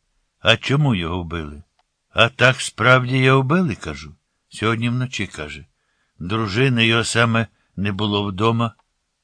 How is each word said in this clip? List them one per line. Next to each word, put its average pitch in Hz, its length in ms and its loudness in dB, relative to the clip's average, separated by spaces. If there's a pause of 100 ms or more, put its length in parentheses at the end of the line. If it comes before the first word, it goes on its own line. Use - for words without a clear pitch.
(400)
А 113 160 4
чому 139 380 0
його 87 280 -4
вбили? 78 400 -10 (480)
А 113 180 2
так 127 320 2
справді 127 580 2
його 131 240 4
вбили, 147 320 0
кажу. 76 400 -12 (340)
Сьогодні 113 400 -2
вночі, 123 380 -4
каже. 76 400 -12 (520)
Дружини 113 680 0
його 113 180 2
саме 113 420 0 (300)
не 101 160 -4
було 101 320 -2
вдома, 113 500 -2 (500)